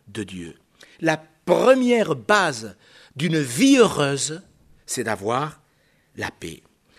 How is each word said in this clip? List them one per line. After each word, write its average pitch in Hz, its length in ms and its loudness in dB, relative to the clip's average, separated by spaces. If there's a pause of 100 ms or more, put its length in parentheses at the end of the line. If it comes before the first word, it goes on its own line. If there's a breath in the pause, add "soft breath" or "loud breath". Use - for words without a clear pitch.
de 104 160 -10
Dieu. 90 320 -14 (440 loud breath)
La 160 240 -2 (220)
première 226 680 2
base 127 600 -2 (400 soft breath)
d'une 160 240 -2
vie 160 380 4
heureuse, 147 640 0 (440)
c'est - 180 -8
d'avoir 113 580 -4 (540)
la 101 160 -8
paix. - 320 -16 (360 loud breath)